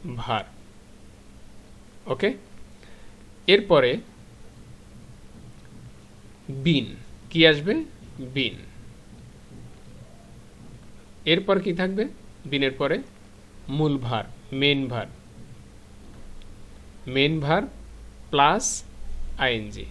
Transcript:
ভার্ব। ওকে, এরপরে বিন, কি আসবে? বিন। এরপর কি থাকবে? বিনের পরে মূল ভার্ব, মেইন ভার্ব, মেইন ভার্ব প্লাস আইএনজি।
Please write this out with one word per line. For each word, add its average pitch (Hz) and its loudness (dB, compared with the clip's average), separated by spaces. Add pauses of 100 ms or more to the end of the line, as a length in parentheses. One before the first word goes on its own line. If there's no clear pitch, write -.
(160)
ভার্ব। 113 -2 (1700)
ওকে, 202 2 (1120)
এরপরে 175 8 (2500)
বিন, 135 2 (340)
কি 165 8
আসবে? 165 6 (340)
বিন। 127 -2 (2750)
এরপর 185 6
কি 190 0
থাকবে? 190 0 (380)
বিনের 135 2
পরে 147 0 (680)
মূল 143 2
ভার্ব, 117 -4
মেইন 139 4
ভার্ব, 120 -4 (2000)
মেইন 143 4
ভার্ব 160 2 (640)
প্লাস 147 6 (540)
আইএনজি। 107 0